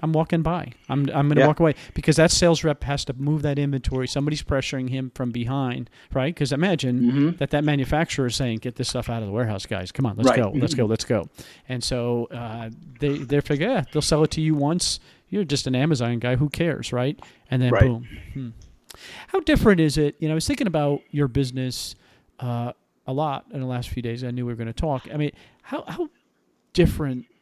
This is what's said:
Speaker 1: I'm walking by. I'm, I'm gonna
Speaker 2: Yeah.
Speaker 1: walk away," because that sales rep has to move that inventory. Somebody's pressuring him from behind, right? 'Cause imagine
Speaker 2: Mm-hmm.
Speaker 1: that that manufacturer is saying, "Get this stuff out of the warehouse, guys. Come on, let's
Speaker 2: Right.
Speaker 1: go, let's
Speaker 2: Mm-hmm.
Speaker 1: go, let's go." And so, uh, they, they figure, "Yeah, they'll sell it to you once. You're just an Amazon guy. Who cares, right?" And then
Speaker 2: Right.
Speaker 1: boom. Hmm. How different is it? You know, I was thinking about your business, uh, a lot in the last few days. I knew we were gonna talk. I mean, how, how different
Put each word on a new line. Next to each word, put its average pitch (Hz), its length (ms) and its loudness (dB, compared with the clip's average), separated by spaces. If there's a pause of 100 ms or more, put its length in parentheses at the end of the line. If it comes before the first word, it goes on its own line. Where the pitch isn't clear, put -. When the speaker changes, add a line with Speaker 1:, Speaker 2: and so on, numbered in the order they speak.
Speaker 1:
I'm 160 80 0
walking 160 300 2
by. 160 320 -4 (160)
I'm, 139 240 2
I'm 143 160 2
gonna 147 100 6
Speaker 2:
Yeah. 135 80 8
Speaker 1:
walk 151 140 2
away," 160 140 6 (180)
because - 240 2
that 160 140 8
sales 165 340 4
rep 151 180 0
has 139 220 -4
to 139 80 -6
move 143 300 0
that 143 140 0
inventory. 135 520 -2
Somebody's 147 340 -2
pressuring 131 460 -2
him 131 260 -4
from 123 160 -2
behind, 123 580 -4 (240)
right? 135 220 0
'Cause 147 160 -2
imagine 143 480 0
Speaker 2:
Mm-hmm. 135 380 4
Speaker 1:
that 143 140 -2
that 147 120 2
manufacturer 147 640 0
is 117 80 -2
saying, 117 220 -2
"Get 123 180 -8
this 127 140 -4
stuff 120 200 -6
out 117 120 -4
of 104 80 -4
the 95 40 -4
warehouse, 107 320 -2
guys. 95 280 -6
Come 135 120 0
on, 101 120 -2
let's 127 120 4
Speaker 2:
Right. - 120 4
Speaker 1:
go, 101 120 0
let's 143 200 0
Speaker 2:
Mm-hmm. 123 80 0
Speaker 1:
go, 117 60 4
let's 110 180 -2
go." 101 240 -2 (400)
And 123 120 -6
so, 120 440 -2
uh, 113 460 -10 (280)
they, 143 200 -2
they 143 200 0
figure, 151 300 0
"Yeah, 214 140 0 (100)
they'll 151 80 2
sell 156 240 2
it 151 60 -2
to 160 100 -2
you 156 120 2
once. 151 460 0 (300)
You're 196 160 0
just 139 200 -2
an 127 100 0
Amazon 123 440 2
guy. 123 160 0
Who 143 140 2
cares, - 420 -2
right?" 127 260 -2 (320)
And 127 120 2
then 123 100 4
Speaker 2:
Right. 107 120 6
Speaker 1:
boom. 120 240 2 (260)
Hmm. 131 160 -10 (800)
How 381 140 0
different 220 400 6
is 151 160 4
it? 147 220 2
You 156 100 0
know, 156 40 0
I - 20 0
was 160 120 -2
thinking 269 200 0
about 147 340 0 (100)
your 143 160 2
business, 127 680 -4 (440)
uh, 120 320 -4 (340)
a - 60 -8
lot 143 400 -4
in 139 80 -8
the 131 60 -4
last 123 240 -6
few 123 120 -6
days. 117 220 -6
I 123 80 -6
knew 123 140 -4
we 120 80 -4
were - 20 -6
gonna 113 160 -6
talk. 139 420 -4
I 151 40 -6
mean, 151 140 -2 (320)
how, 294 220 -8
how 294 240 -6 (640)
different 139 540 2 (160)